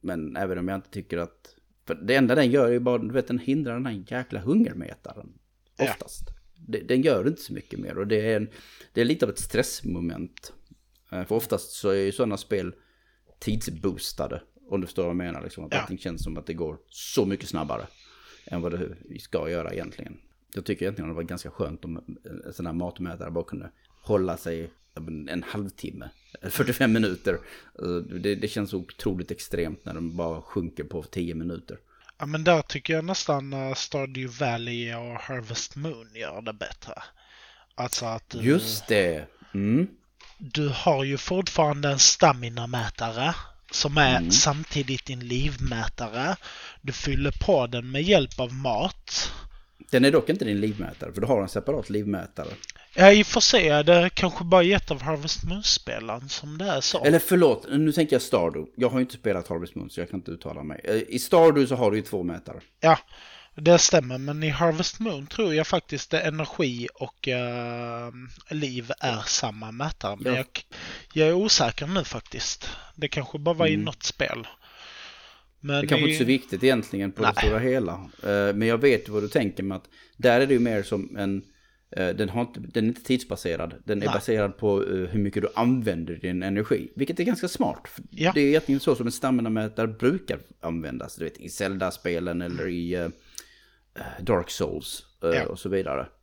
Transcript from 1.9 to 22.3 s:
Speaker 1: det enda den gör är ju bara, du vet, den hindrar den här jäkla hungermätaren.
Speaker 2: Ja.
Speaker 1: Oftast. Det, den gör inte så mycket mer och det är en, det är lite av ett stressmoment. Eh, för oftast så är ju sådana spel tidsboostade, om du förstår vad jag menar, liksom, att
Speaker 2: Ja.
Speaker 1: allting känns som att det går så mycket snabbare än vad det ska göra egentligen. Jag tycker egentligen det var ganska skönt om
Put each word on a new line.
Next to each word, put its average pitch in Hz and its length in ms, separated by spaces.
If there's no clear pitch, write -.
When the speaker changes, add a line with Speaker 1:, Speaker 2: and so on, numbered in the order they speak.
Speaker 1:
det 98 200
enda 127 200
den 135 160
gör 131 180
är 120 40
ju 123 80
bara, 123 180
du 113 140
vet, 127 160
den 123 100
hindrar 135 360
den 127 120
här 101 220
jäkla 123 320
hungermätaren. - 880
Speaker 2:
Ja. 131 140
Speaker 1:
Oftast. - 320
Det, 110 100
den 127 240
gör 123 260
inte 160 140
så - 100
mycket - 260
mer 95 200
och 101 80
det 107 260
är 107 40
en, 107 120
det - 80
är 117 40
lite 147 220
av 101 40
ett - 80
stressmoment. - 1120
Eh, 92 120
för 107 100
oftast 110 360
så - 180
är 98 120
ju 98 120
sådana 107 240
spel 92 360
tidsboostade, - 1000
om 98 100
du 90 60
förstår - 160
vad 87 80
jag 87 60
menar, 87 260
liksom, 82 220
att 76 100
Speaker 2:
Ja. - 60
Speaker 1:
allting 90 180
känns 85 260
som 80 120
att 78 100
det 87 80
går 80 220
så - 360
mycket 98 220
snabbare 71 380
än 87 140
vad 85 120
det - 480
ska 80 300
göra 85 220
egentligen. - 460
Jag 98 100
tycker 92 200
egentligen 95 240
det 82 60
var 82 80
ganska 85 280
skönt 80 340
om 82 120